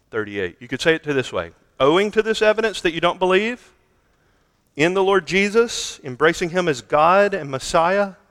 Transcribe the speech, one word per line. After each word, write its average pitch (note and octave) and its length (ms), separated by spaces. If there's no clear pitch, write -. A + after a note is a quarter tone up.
thirty-eight. G2+ 500
You A#2+ 80
could C3 120
say E3 140
it D#3+ 100
to D3 100
this C3 180
way. E2+ 200
Owing F3 320
to G#3+ 120
this G#3+ 200
evidence G#3+ 400
that F3+ 100
you E3 80
don't E3+ 180
believe F#3+ 540
in E3 180
the G3 80
Lord F#3+ 240
Jesus, G3+ 760
embracing D#3 460
him F3+ 180
as B2+ 140
God F3 500
and D3+ 180
Messiah, F3+ 640